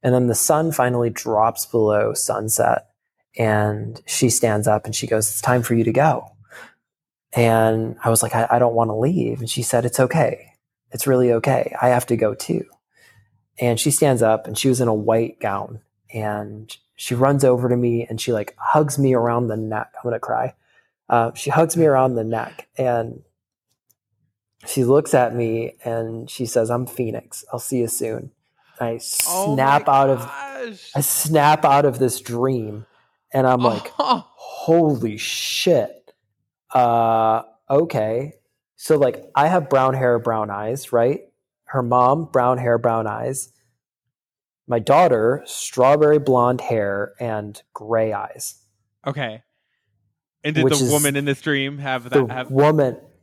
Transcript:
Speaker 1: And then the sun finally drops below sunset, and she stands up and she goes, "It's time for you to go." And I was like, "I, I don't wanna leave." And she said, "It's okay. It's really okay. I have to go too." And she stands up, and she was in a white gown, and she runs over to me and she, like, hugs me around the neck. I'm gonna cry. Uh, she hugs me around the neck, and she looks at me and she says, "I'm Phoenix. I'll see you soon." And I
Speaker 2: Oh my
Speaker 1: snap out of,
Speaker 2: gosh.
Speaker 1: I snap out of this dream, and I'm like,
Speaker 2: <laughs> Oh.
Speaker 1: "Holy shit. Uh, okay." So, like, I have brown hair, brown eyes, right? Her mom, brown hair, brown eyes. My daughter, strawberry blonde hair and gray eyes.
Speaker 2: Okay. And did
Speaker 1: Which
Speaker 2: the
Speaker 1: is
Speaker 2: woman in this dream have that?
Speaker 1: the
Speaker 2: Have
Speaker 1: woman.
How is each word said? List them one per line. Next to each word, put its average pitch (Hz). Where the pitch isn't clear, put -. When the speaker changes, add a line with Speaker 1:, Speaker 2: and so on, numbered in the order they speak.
Speaker 1:
And 127
then 123
the 113
sun 160
finally 123
drops 113
below 107
sunset, -
and 107
she -
stands 110
up 107
and 110
she -
goes, 110
"It's -
time 123
for 120
you 117
to 113
go." 135
And 113
I 120
was 113
like, 113
"I, 113
I 120
don't 120
wanna 113
leave." 123
And 113
she 123
said, 120
"It's 123
okay. 131
It's -
really 127
okay. 127
I 123
have 123
to 120
go 110
too." -
And 120
she 139
stands 131
up, 110
and 110
she 135
was 127
in 120
a 113
white 113
gown, 104
and 107
she -
runs 135
over 127
to 123
me 117
and 110
she, 127
like, 104
hugs 151
me 135
around 120
the 110
neck. 110
I'm -
gonna 117
cry. 117
Uh, 117
she -
hugs 165
me 165
around 131
the 113
neck, 113
and 120
she 135
looks 139
at 123
me 113
and 117
she -
says, 113
"I'm 123
Phoenix. 117
I'll 123
see 127
you 117
soon." 120
And 120
I 117
Speaker 2:
Oh 180
my 139
Speaker 1:
snap -
out 135
of, 131
Speaker 2:
gosh. -
Speaker 1:
I 143
snap 151
out 143
of 123
this 127
dream, 117
and 131
I'm 127
like, -
Speaker 2:
<laughs> -
Oh. -
Speaker 1:
"Holy 143
shit. -
Uh, 113
okay." 139
So, -
like, 131
I 143
have 170
brown 131
hair, 123
brown 110
eyes, 107
right? 123
Her 135
mom, 123
brown 127
hair, 120
brown 113
eyes. 120
My 120
daughter, 135
strawberry 147
blonde 127
hair 101
and 107
gray 110
eyes. -
Speaker 2:
Okay. 123
And 151
did 156
Speaker 1:
Which 135
Speaker 2:
the 139
Speaker 1:
is 127
Speaker 2:
woman 143
in 143
this 139
dream 143
have 127
that? -
Speaker 1:
the 131
Speaker 2:
Have 127
Speaker 1:
woman. 139